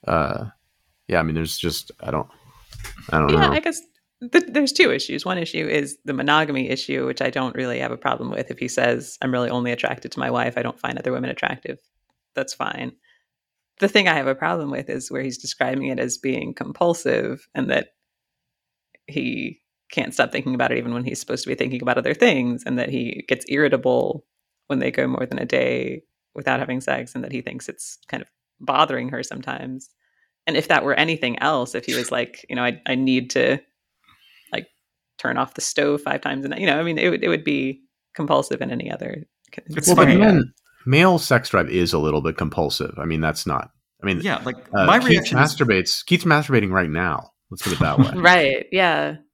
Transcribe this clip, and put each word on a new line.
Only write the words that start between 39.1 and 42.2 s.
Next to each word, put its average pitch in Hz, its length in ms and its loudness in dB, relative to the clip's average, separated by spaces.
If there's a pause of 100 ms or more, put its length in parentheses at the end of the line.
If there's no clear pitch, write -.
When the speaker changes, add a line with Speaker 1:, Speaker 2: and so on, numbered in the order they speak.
Speaker 2:
c-, - 80 -16 (140)
Speaker 3:
It's 151 100 -2
Speaker 1:
Well, 175 100 6
but - 120 8
Speaker 3:
funny. 180 100 8
Speaker 1:
men, 190 340 6 (340)
male 165 320 6
sex - 320 2
drive 87 200 4
is 87 220 2
a 82 60 2
little 76 240 2